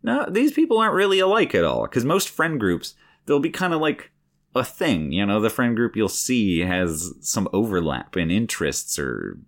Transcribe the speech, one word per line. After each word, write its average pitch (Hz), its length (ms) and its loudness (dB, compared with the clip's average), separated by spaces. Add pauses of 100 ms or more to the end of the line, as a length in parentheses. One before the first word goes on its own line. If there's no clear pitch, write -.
No, 226 260 -2
these 247 240 2
people 311 260 2
aren't 214 160 2
really 196 260 2
alike 202 340 2
at 87 100 4
all, 60 220 0
'cause 120 180 0
most 175 240 0
friend 160 300 -2
groups, 90 360 -2 (320)
they'll 143 120 2
be 147 120 0
kinda 180 260 -2
like 156 340 -2 (460)
a 123 80 0
thing, 82 480 -2
you 98 120 0
know, 101 160 2
the 110 80 2
friend 120 280 0
group 117 180 0
you'll 107 140 0
see 101 520 0
has 90 600 -2
some - 320 -2
overlap 90 640 -2
in 82 140 -2
interests 87 680 -2
or 53 500 -6